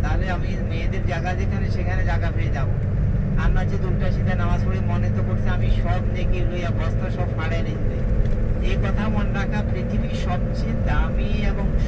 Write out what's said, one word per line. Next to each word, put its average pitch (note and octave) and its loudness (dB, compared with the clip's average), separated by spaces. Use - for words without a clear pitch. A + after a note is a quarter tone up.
তাহলে - 0
আমি - -2
মেয়েদের - -2
জায়গা - -2
যেখানে, - 0
সেখানে - 0
জায়গা - 0
পেয়ে - 0
যাব। - 0
আর - 4
না, - 2
যে - 0
উল্টা - 0
সিধা G2+ 0
নামাজ G2+ 2
পড়ে G2+ 0
মনে G#2 0
তো G2+ 0
করছে - 0
আমি - 0
সব E4+ 2
নেকি - 0
লইয়া - 0
বস্তা G#2+ -2
সব - -2
ফাড়াই - 0
নিতে। - -2
এই A3 2
কথা A3 0
মনে G3+ 2
রাখা, F#3+ 0
পৃথিবীর - -2
সবচেয়ে - -2
দামি - 0
এবং G#3 0